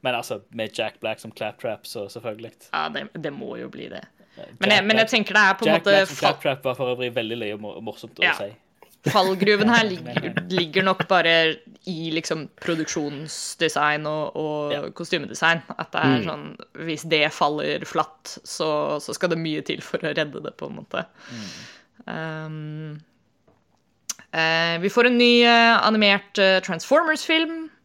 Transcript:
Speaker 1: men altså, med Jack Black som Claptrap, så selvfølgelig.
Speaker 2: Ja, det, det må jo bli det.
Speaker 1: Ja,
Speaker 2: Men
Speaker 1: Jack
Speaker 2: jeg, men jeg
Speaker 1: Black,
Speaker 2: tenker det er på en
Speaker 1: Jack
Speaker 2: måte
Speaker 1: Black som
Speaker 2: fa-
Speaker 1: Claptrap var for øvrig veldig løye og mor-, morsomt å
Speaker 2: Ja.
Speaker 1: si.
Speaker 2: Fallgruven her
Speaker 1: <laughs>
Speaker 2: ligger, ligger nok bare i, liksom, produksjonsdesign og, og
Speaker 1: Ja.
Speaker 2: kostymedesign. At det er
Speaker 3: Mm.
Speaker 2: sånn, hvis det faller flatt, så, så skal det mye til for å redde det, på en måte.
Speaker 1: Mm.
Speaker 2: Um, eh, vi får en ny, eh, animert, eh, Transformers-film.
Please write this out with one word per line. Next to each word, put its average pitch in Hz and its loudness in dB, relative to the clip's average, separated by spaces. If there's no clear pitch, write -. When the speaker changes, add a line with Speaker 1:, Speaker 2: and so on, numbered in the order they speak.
Speaker 1:
men 127 -2
altså, 117 -6
med 110 -6
Jack 110 -6
Black 110 -6
som 110 -16
Claptrap, 107 -8
så 104 -10
selvfølgelig. 113 -12
Speaker 2:
Ja, 156 -2
det, 143 -8
det 143 -6
må 135 -10
jo 127 -10
bli - -14
det. - -14
Speaker 1:
Ja, - -16
Speaker 2:
Men 196 2
Speaker 1:
Jack 208 6
Speaker 2:
jeg, 190 2
men 220 4
jeg 220 4
Speaker 1:
Black, - -6
Speaker 2:
tenker 202 0
det 214 6
er 190 6
på - 0
en 156 6
Speaker 1:
Jack 165 4
Speaker 2:
måte 196 2
Speaker 1:
Black 196 6
som 147 -10
Speaker 2:
fa- - -8
Speaker 1:
Claptrap 135 -2
var 127 -2
for 127 -2
øvrig 123 -4
veldig 117 -2
løye 107 -6
og 104 -10
mor-, 104 -12
morsomt 113 -12
å - -4
Speaker 2:
Ja. 175 2
Speaker 1:
si. 104 -8
Speaker 2:
Fallgruven 196 4
her 233 6
Speaker 1:
<laughs> 202 -2
Speaker 2:
ligger, 165 -8
ligger 180 0
nok 185 2
bare 165 4
i, 165 -6
liksom, 160 -4
produksjonsdesign 151 -2
og, 151 -4
og 151 -4
Speaker 1:
Ja. 143 -4
Speaker 2:
kostymedesign. 165 0
At - -8
det - -2
er 147 4
Speaker 3:
Mm. 202 -4
Speaker 2:
sånn, 151 -10
hvis 156 -6
det 151 4
faller 147 -2
flatt, - -6
så, 151 -2
så - -10
skal 180 -2
det 165 0
mye 156 -4
til - -6
for - -8
å 160 -4
redde 151 -4
det, - -12
på 143 -10
en - -12
måte. - -6
Speaker 1:
Mm. 113 -12
Speaker 2:
Um, 156 -10
eh, 165 0
vi 190 0
får 233 4
en 240 4
ny, 240 8
eh, 233 8
animert, 208 4
eh, 190 6
Transformers-film. 320 0